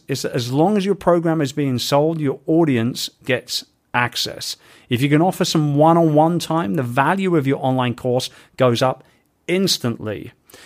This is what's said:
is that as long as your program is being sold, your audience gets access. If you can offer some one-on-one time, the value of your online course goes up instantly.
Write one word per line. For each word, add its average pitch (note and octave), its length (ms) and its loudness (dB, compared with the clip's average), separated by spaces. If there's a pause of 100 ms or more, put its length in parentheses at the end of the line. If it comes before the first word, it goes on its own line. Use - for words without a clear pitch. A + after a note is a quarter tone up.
is C3+ 160 -4
that - 100 -6
as B2 200 -4
long E3 240 2
as F#3+ 100 0
your G3 80 0
program E3+ 460 0
is C#3 120 -2
being C3+ 280 -2
sold, D#3 400 0
your C3+ 260 -2
audience C#3+ 640 0 (140)
gets - 400 -4 (280)
access. - 640 -4 (320)
If B2 140 0
you C#3+ 60 0
can D3 120 4
offer F#3 240 0
some D3+ 300 0
one-on-one D#3+ 640 4
time, E3+ 360 -2
the D3+ 100 -2
value E3 500 0
of D3 100 2
your C3+ 180 0
online B2+ 340 0
course B2+ 340 -4 (260)
goes A#2+ 240 2
up C3 220 0 (460)
instantly. C3+ 840 -4 (340)